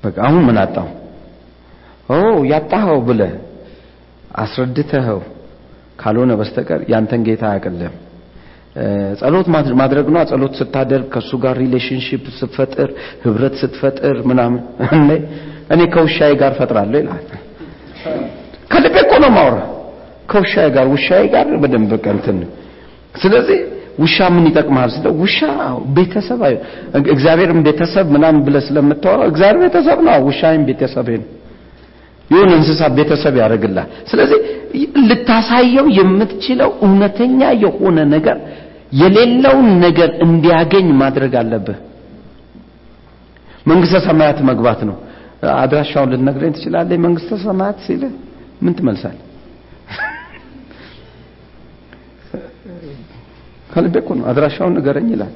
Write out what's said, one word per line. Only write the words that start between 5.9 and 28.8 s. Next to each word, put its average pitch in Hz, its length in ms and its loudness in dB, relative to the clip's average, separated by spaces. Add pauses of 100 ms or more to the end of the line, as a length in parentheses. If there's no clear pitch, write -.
ካልሆነ 120 380 0
በስተቀር 104 520 -4
ያንተን 113 380 -2
ጌታ 110 220 -2
አያውቅልህም። 90 500 -6 (800)
እ፣ 127 120 -6 (300)
ጸሎት 170 320 0
ማድ-፣ 147 260 0
ማድረግ 135 340 2
ነው። 165 160 2
ጸሎት 135 320 -2
ስታደርግ፣ 131 520 -2
ከእሱ - 300 -8
ጋር 127 200 -2
ሪሌሽንሺፕ 127 720 -4
ስትፈጥር፣ 131 600 -6 (300)
ህብረት 123 360 -2
ስትፈጥር 135 680 -4
ምናምን፣ 123 360 0 (340)
እኔ፣ 147 160 4 (600)
እኔ 165 200 4
ከውሻዬ 156 460 2
ጋር 135 180 2
ፈጥራለሁ 117 440 -2
ይላል። 92 260 -4 (1400)
ከልቤ - 320 2
እኮ 370 160 4
ነው 294 140 6
የማወራው። 151 400 2 (580)
ከውሻዬ 180 420 0
ጋር፣ 131 180 2
ውሻዬ 143 420 2
ጋር - 260 0
በደንብ 120 340 0
በቃ 110 220 -4
እንትን። 98 260 -4 (760)
ስለዚህ 233 440 2 (340)
ውሻ 156 240 0 (100)
ምን 175 180 4
ይጠቅምሃል 135 460 2
ስለው፣ 156 240 -4
ውሻ 170 240 -2 (500)
ቤተሰብ 185 520 -2
አይ-፣ 135 160 0 (480)
እግዚአብሔርም 165 560 2
ቤተሰብ 165 500 0
ምናምን 151 300 4
ብለህ 139 220 0
ስለምታወራው፣ 147 640 0